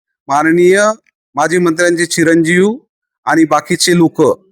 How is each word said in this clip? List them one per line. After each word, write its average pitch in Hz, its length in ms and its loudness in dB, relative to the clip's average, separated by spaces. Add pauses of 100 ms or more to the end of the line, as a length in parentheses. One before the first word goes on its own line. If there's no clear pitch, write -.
(280)
माननीय 175 580 2 (500)
माजी 160 220 -2
मंत्र्यांचे 175 480 0
चिरंजीव 170 680 0 (500)
आणि 160 180 0
बाकीचे 160 540 -2
लोक, 160 240 0 (300)